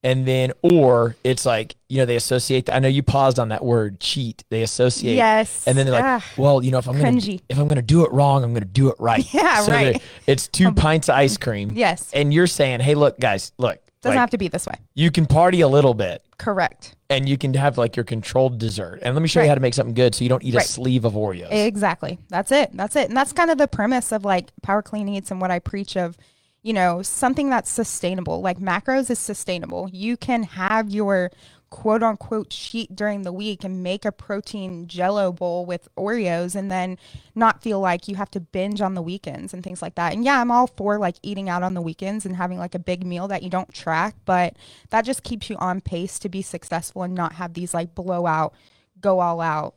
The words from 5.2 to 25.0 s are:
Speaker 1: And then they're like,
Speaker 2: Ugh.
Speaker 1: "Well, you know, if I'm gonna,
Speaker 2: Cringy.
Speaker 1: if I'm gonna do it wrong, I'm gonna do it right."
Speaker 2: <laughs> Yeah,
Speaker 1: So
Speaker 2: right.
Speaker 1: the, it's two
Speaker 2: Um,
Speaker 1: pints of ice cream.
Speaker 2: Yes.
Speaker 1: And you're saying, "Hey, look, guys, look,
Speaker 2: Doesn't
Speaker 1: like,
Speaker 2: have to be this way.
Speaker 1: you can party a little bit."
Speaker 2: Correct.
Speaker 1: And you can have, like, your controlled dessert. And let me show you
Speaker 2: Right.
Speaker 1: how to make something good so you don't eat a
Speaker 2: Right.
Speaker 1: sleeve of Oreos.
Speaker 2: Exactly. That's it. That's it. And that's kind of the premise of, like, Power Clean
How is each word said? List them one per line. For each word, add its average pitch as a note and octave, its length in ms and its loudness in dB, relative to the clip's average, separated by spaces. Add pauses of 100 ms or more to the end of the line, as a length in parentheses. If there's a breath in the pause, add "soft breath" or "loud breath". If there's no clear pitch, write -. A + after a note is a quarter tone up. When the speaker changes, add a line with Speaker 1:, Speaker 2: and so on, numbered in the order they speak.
Speaker 1:
And C3 120 4
then C3+ 80 2
they're B2+ 100 2
like, A#3 80 4
Speaker 2:
Ugh. B3+ 180 0 (160)
Speaker 1:
"Well, C#3 260 4
you C3 80 2
know, B2+ 60 2
if B2 100 -2
I'm C3 100 -2
gonna, D3+ 200 4
Speaker 2:
Cringy. G3 320 -4
Speaker 1:
if C3+ 80 0
I'm D3 100 2
gonna C#3 140 2
do D#3 240 6
it - 60 -2
wrong, C#3 320 4
I'm A#2 100 0
gonna G#2+ 120 -2
do B2+ 240 4
it - 100 0
right." A#2 300 2
Speaker 2:
<laughs> - 40 -8
Yeah, C#4 300 4
Speaker 1:
So G#3 80 4
Speaker 2:
right. A#3 240 4
Speaker 1:
the, C4 60 -4 (300 loud breath)
it's - 160 0
two F#3 200 4
Speaker 2:
Um, G3+ 80 4
Speaker 1:
pints D#3+ 340 4
of C3 60 4
ice C3+ 220 4
cream. G#2 360 -4
Speaker 2:
Yes. F#3+ 400 0
Speaker 1:
And D3 200 2
you're F3 140 6
saying, C3 340 0
"Hey, D3 140 4
look, D3 240 4
guys, G#2 380 0
look, A#2 200 0 (240)
Speaker 2:
Doesn't B3+ 140 2
Speaker 1:
like, B3+ 60 4
Speaker 2:
have A#3+ 100 2
to A#3+ 60 0
be F3+ 120 -2
this - 180 -6
way. - 80 -8 (180)
Speaker 1:
you D#3+ 160 4
can D#3+ 160 4
party E3+ 360 6
a D3 80 6
little C3+ 240 6
bit." F#2 280 -4 (160)
Speaker 2:
Correct. - 580 -4 (140)
Speaker 1:
And C3+ 200 2
you C#3 80 2
can C3+ 160 -2
have, C3+ 240 2
like, A#2 180 0
your A#2+ 80 -2
controlled B2 540 0
dessert. G2+ 460 -6
And B2 120 0
let D#3 60 2
me E3 80 0
show E3+ 100 4
you D#3 40 6
Speaker 2:
Right. D3 60 6
Speaker 1:
how C#3+ 60 6
to C3 60 0
make B2 140 2
something A#2 180 -2
good B2 220 4
so - 80 -2
you A#2+ 60 0
don't B2+ 140 2
eat B2 120 -2
a - 20 4
Speaker 2:
Right. B2 80 2
Speaker 1:
sleeve B2+ 400 -2
of G#2+ 80 2
Oreos. F#2+ 380 -4
Speaker 2:
Exactly. G3+ 680 -2 (100)
That's F#3+ 240 -4
it. C#4 220 2
That's F#3+ 240 -6
it. C4+ 100 2
And A3+ 80 -6
that's C#4+ 160 0
kind E4+ 200 2
of D4 80 2
the C#4+ 80 4
premise A#3+ 440 -2
of, G#3 140 -4
like, F#3 260 -2 (120)
Power G#3 180 0
Clean G3+ 260 -8